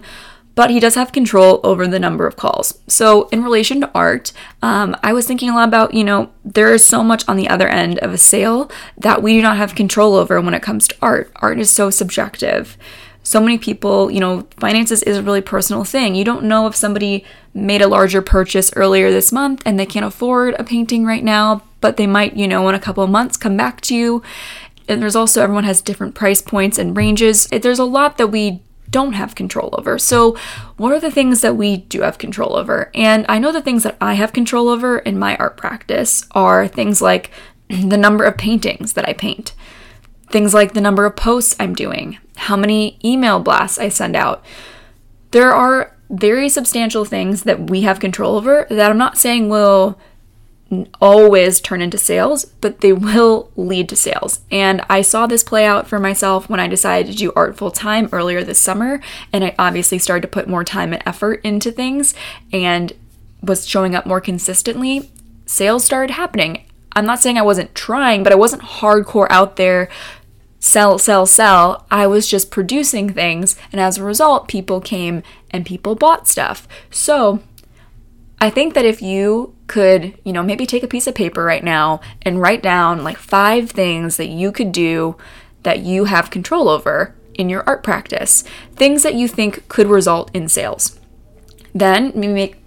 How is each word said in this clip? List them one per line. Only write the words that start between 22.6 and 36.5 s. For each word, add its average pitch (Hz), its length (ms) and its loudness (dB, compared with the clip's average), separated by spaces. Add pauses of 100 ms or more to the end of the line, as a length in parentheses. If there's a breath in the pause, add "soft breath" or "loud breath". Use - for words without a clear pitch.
in 190 80 2
a 190 40 -2
couple 196 240 -4
of 190 60 0
months 226 280 0
come 196 180 -2
back 247 260 -4
to 247 140 -4
you. 233 280 -2 (640 loud breath)
And 233 140 -2
there's 214 140 -2
also, 226 280 2
everyone 202 220 0
has 196 160 0
different - 340 -8
price 202 260 0
points 202 380 -2
and 175 180 -4
ranges. 214 540 2
It, 226 100 -2
there's 247 180 0
a 254 60 2
lot 277 320 0
that 226 100 2
we 208 360 -4 (260)
don't 262 240 -2
have - 220 -8
control - 420 -6
over. - 220 -4
So 233 360 4 (420 loud breath)
what 233 140 0
are 302 80 2
the 320 120 -4
things 254 300 2
that 233 140 2
we 202 220 0
do - 240 -8
have - 160 -2
control - 400 -6
over? - 380 -4
And 220 340 2
I 214 80 0
know 277 140 0
the 320 100 -2
things 247 220 0
that 208 180 -4
I 208 140 -2
have 214 180 -2
control 240 340 0
over 240 300 0
in 196 220 -4
my 202 180 -2
art - 200 -4
practice - 720 -4
are 190 360 4